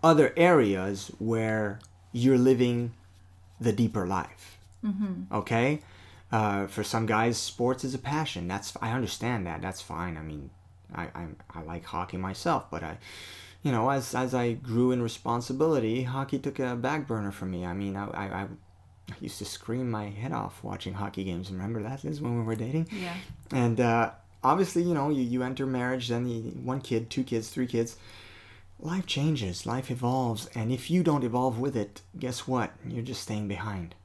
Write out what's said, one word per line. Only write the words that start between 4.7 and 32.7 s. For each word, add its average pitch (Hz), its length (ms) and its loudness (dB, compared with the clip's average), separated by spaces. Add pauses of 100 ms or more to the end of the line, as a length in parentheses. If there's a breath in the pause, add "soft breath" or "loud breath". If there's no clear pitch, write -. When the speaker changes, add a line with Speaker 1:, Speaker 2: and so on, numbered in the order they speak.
Speaker 2:
Mm-hmm. 190 480 -4
Speaker 1:
Okay? 151 460 2 (520 loud breath)
Uh, 101 360 2
for 107 160 -4
some 113 240 0
guys, 113 300 4
sports 127 460 -2
is 135 120 -4
a - 40 -4
passion. 135 480 -2
That's, 98 340 -6
I 110 100 -2
understand 117 560 -2
that. 80 140 -6
That's 90 200 -6
fine. 82 360 -6
I 78 40 -10
mean, 76 300 -10 (420)
I, 85 100 -6 (120)
I, 85 100 -8 (300)
I 85 80 -8
like 85 220 -8
hockey 90 320 -6
myself, 95 520 -2
but 80 140 -6
I, 82 140 -8 (680 loud breath)
you 147 80 2
know, 120 180 2
as, 135 240 0
as 127 220 0
I 120 180 2
grew 123 380 2
in 127 100 2
responsibility, 123 1000 0
hockey 135 360 -2
took 139 200 -6
a 127 160 0
back 143 320 -2
burner 107 240 -2
for 98 140 -8
me. 90 200 -4
I 87 80 -4
mean, 98 240 -2
I, 101 100 -4
I, - 180 -6
I, 95 160 -4 (680)
I - 100 -12
used - 200 -10
to 104 60 -6
scream 123 440 -4
my 107 200 -4
head 107 220 -6
off 101 320 -6
watching 95 300 -8
hockey 98 300 -6
games. 92 280 -4
Remember 101 300 -4
that, 123 220 -8
Liz, 151 180 -4
when 120 160 -2
we 117 60 0
were 113 120 0
dating? 131 360 -2
Speaker 2:
Yeah. 180 240 -6 (360 loud breath)
Speaker 1:
And, 120 300 4
uh, 117 300 4 (320)
obviously, 175 400 4
you 175 100 2
know, 147 160 2
you, 139 140 2
you 123 200 0
enter 131 220 -2
marriage, 127 440 0
then 120 180 0
you, 117 140 -2 (220)
one 131 180 -2
kid, 117 280 0
two 131 140 -2
kids, 113 260 -2
three 127 180 -2
kids. 117 300 0 (800 loud breath)
Life 180 280 -2
changes, 139 580 0
life 131 240 -2
evolves, 123 640 0
and 117 180 -2
if 127 200 -2
you 175 120 6
don't 147 200 4
evolve 123 360 2
with 135 160 0
it, 104 260 -2 (180)
guess 127 280 -6
what? 123 240 0 (160)